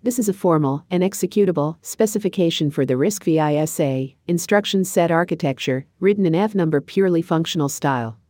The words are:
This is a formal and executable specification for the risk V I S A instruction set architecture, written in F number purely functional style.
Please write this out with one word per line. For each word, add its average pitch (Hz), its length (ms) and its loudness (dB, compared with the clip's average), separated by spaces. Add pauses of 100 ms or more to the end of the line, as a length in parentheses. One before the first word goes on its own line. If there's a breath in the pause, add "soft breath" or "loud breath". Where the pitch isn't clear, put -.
This 240 160 -2
is 208 120 0
a - 20 0
formal 156 580 0
and 180 120 0
executable 180 800 0
specification 185 880 0
for 139 160 0
the 131 100 0
risk 185 280 -2
V 160 140 2
I 151 180 2
S 156 220 -2
A 135 380 -2 (100)
instruction 190 600 0
set 170 240 2
architecture, 160 760 -2 (160)
written 202 240 2
in 160 100 2
F 208 200 0
number 160 260 2
purely 180 400 0
functional 160 480 -2
style. 123 480 -4 (140)